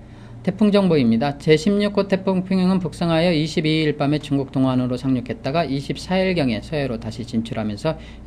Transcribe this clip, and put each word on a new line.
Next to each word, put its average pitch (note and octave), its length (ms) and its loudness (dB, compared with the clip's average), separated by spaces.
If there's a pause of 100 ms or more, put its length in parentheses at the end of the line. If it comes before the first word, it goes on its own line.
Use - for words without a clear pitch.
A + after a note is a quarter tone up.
(440)
태풍 G3+ 280 2
정보입니다. C#3+ 680 4
제십육 G3+ 580 2
호 G3 120 0
태풍 F#3+ 360 0
핑응은 F#3 360 2
북상하여 E3+ 520 0
이십이 D#3 520 2
일 D3 120 2
밤에 D3 220 0
중국 C#3 340 -2
동해안으로 B2+ 460 0
상륙했다가 C3 680 -2
이십사 C#3 520 -4
일경에 D#3+ 440 0
서해로 C3+ 380 -4
다시 A2+ 260 -8
진출하면서 A2+ 760 -4 (280)